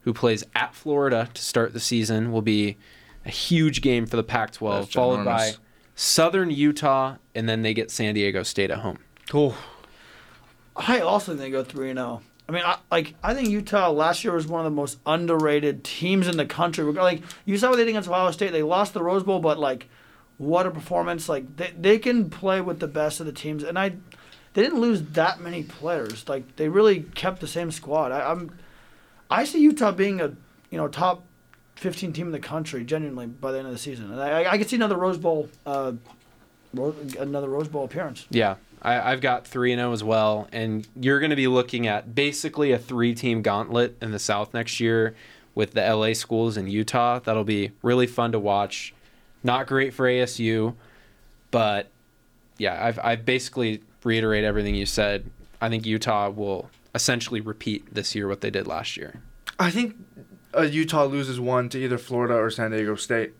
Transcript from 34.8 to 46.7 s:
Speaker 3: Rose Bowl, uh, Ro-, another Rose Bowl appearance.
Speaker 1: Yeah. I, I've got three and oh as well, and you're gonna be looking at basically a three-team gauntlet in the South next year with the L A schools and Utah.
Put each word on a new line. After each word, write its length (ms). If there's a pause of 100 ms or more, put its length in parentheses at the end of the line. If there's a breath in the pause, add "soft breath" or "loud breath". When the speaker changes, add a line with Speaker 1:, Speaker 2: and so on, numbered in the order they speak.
Speaker 3:
Rose 200
Bowl, 320 (160)
uh, 280 (800)
Ro-, 220 (240)
another 300
Rose 200
Bowl 160
appearance. 440
Speaker 1:
Yeah. 260 (280)
I, 280
I've 100
got 240
three 260
and 80
oh 120
as 120
well, 480
and 360 (120)
you're 200
gonna 160
be 100
looking 400
at 300
basically 560
a 80
three-team 640
gauntlet 580
in 100
the 60
South 380
next 240
year 340 (400 loud breath)
with 200
the 100
L 200
A 120
schools 420
and 100
Utah. 520